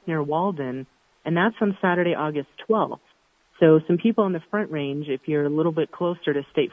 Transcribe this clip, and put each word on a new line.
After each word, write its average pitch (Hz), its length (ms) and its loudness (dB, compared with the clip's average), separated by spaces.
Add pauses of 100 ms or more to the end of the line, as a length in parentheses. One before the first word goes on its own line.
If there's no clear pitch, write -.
near 160 140 -2
Walden, 143 640 -2 (400)
and 165 100 0
that's 202 240 2
on 202 220 0
Saturday, 175 320 2
August 147 360 -4 (180)
twelfth. 156 340 0 (580)
So 160 280 8
some 175 100 2
people 226 300 2
in 185 40 -2
the 165 200 -6
Front 208 200 -4
Range, 147 380 -6
if 135 160 -4
you're 147 200 0
a 147 40 -2
little 160 220 0
bit 156 200 -4
closer 175 400 -4
to 139 200 -2
State 147 220 0